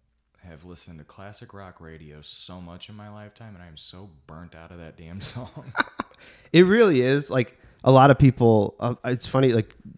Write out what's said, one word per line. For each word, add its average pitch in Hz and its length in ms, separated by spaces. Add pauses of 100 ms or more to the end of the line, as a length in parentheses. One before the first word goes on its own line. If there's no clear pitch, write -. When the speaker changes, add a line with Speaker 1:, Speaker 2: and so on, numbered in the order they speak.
(460)
Speaker 1:
have 82 200
listened 85 340
to 73 60
classic 104 480
rock 98 280
radio 78 400
so - 400
much 87 280
in 107 60
my 104 140
lifetime, 104 460
and 87 80
I 87 40
am 80 100
so 95 320 (180)
burnt 80 280
out 82 160
of 87 80
that 80 180
damn 85 240
<laughs> - 0
song. - 520 (800)
Speaker 2:
It 175 120
really 190 360
is. 135 300
Like, 127 260 (280)
a 135 60
lot 135 200
of 131 80
people, 117 600
uh, 123 140 (100)
it's 123 200
funny, 131 280
like, 110 200 (240)